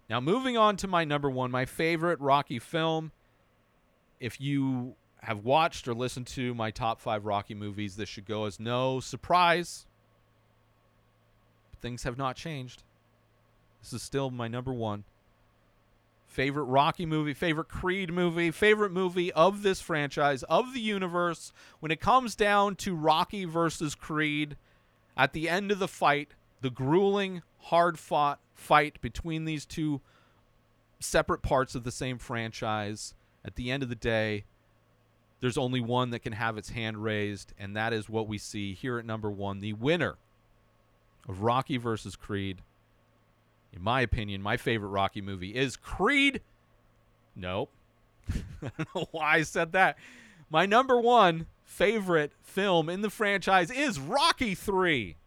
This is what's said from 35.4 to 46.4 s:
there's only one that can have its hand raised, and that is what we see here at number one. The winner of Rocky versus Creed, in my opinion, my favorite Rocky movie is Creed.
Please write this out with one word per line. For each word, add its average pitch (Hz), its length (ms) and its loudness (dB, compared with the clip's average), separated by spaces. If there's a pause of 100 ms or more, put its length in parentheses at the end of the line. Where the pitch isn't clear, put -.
there's 127 180 0
only 127 220 0
one 123 300 0
that 117 100 -6
can 117 120 -8
have 113 240 -4
its 104 140 -10
hand 110 320 -6
raised, 104 560 -4
and 101 180 -12
that 113 160 -2
is 110 160 -4
what 110 180 -4
we 107 120 -6
see 101 360 -8
here 123 240 -6
at 113 60 -10
number 110 260 -6
one. 98 300 -6
The 107 140 -6
winner 120 420 0 (1120)
of 95 140 -8
Rocky 123 340 0
versus 113 400 -6
Creed, 98 460 -8 (1120)
in 87 100 -16
my 120 200 2
opinion, 104 380 -2
my 101 160 0
favorite 107 340 -2
Rocky 98 300 0
movie 98 340 -8
is 127 220 -2
Creed. 277 640 2 (920)